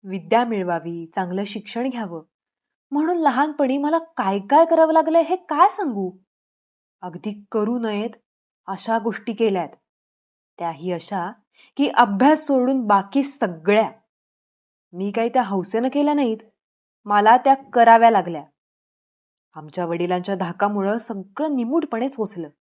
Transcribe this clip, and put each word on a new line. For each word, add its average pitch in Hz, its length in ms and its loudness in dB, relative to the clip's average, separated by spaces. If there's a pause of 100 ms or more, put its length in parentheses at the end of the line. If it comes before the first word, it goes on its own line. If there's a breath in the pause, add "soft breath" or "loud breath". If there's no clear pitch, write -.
विद्या 190 380 0
मिळवावी, 170 680 -6
चांगलं 185 280 -4
शिक्षण 226 460 -8
घ्यावं 185 340 -10 (680)
म्हणून 320 260 0
लहानपणी 285 600 0
मला 294 200 0
काय 202 420 -4
काय 277 260 4
करावं 320 280 4
लागलंय 320 280 4
हे 320 140 -2
काय 349 340 2
सांगू. 208 420 -6 (920)
अगदी 202 500 -12
करू 226 280 -2
नयेत 214 300 -4 (560)
अशा 226 340 -4
गोष्टी 220 340 -6
केल्यात, 196 340 -2 (920)
त्याही 170 320 -8
अशा 175 400 -8 (460 soft breath)
की 285 100 0
अभ्यास 254 600 2
सोडून 262 400 0
बाकी 202 360 2
सगळ्या. 196 680 0 (1000)
मी 190 180 -6
काही 226 180 -2
त्या 254 120 0
हौसेनं 202 520 -4
केल्या 294 200 0
नाहीत, 247 240 0 (680)
मला 208 320 6
त्या 269 160 4 (200)
कराव्या 233 380 8
लागल्या. 170 320 -2 (1080)
आमच्या 156 320 -8
वडिलांच्या 180 500 -2
धाकामुळं 196 640 -2
सगळं 233 580 -8
निमूटपणे 247 540 -4
सोसलं. 190 400 -8 (140)